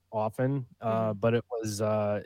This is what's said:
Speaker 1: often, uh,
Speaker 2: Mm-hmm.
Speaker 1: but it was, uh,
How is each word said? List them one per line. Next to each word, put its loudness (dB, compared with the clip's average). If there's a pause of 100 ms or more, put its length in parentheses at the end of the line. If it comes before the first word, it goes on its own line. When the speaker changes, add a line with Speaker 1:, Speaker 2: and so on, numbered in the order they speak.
(100)
Speaker 1:
often, 0 (140)
uh, 0
Speaker 2:
Mm-hmm. -2
Speaker 1:
but 2
it 0
was, -4
uh, 0